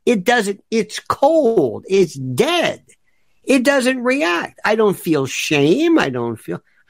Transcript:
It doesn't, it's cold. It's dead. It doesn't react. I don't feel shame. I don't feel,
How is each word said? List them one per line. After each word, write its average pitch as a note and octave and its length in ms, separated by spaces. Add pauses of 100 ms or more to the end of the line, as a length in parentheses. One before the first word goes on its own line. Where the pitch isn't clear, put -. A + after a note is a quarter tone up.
It A3+ 180
doesn't, G#3 460
it's A3 300
cold. A3+ 920
It's F#3+ 240
dead. C#3 720 (600)
It B3+ 200
doesn't C4 400
react. C#4+ 600
I G#3+ 120
don't G#3+ 220
feel D3 280
shame. F3+ 720
I D#3 120
don't A#2+ 260
feel, F3 260 (280)